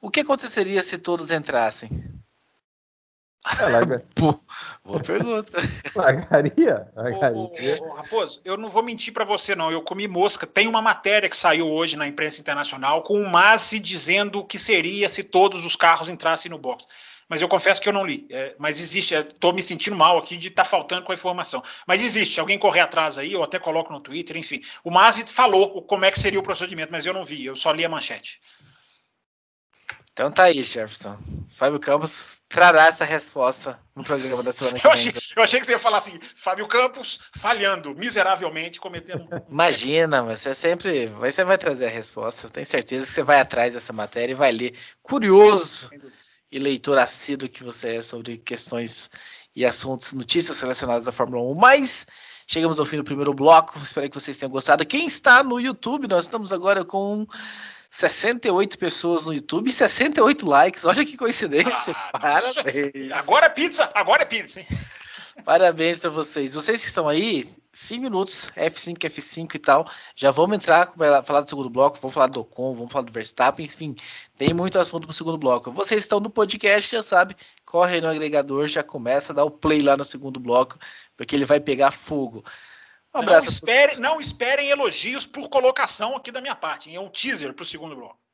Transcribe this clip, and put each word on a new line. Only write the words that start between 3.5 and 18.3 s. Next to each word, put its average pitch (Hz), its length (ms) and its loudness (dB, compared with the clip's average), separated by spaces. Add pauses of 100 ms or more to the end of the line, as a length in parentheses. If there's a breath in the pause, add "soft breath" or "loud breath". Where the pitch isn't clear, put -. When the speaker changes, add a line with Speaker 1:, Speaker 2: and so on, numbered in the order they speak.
Speaker 2:
É, - 80 0
larga- 123 420 2
Speaker 1:
<laughs> - 60 -20
Pô, 151 240 2 (460 loud breath)
boa 175 160 -6
pergunta. 214 540 -4 (220)
Speaker 2:
<laughs> - 200 -12
Largaria? 170 960 2
Largaria. 120 440 -2
Speaker 3:
Ô, 113 80 -4
ô, 131 420 -4
ô, 156 40 -12
ô, - 20 -14
Raposo, 165 500 -6
eu 190 140 -6
não 220 100 -10
vou 208 160 0
mentir 233 300 -8
pra 226 100 -2
você, 196 320 -2
não. 160 160 -2
Eu 160 100 -4
comi 190 240 -8
mosca. 185 400 0
Tem 208 220 0
uma 226 140 0
matéria 208 480 0
que - 80 -4
saiu 165 320 2
hoje 156 260 -2
na 151 100 -6
imprensa 147 360 -6
internacional 143 640 -2
com 208 180 0
o 196 80 -4
Masi 214 500 6
dizendo 190 600 -2
o 196 60 -10
que 196 140 -10
seria 196 480 0
se 196 160 -4
todos 185 420 2
os 165 120 -4
carros 165 320 4
entrassem 165 420 -4
no 160 60 -14
box. 247 280 -10 (440 loud breath)
Mas 165 140 -2
eu 175 40 -2
confesso 190 320 4
que - 80 -2
eu 202 60 2
não 202 120 0
li. 147 260 -8